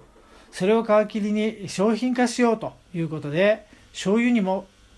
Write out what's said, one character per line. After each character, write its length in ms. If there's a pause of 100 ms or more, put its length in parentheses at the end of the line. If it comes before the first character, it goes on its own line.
(520)
そ 160
れ 80
を 80
皮 40 (200)
切 140
り 100
に 380
商 260
品 180
化 140
し 160
よ 100
う 60
と 140 (200)
い 80
う 80
こ 100
と 120
で、 340 (280)
醤 240
油 140
に 100
も 260 (300)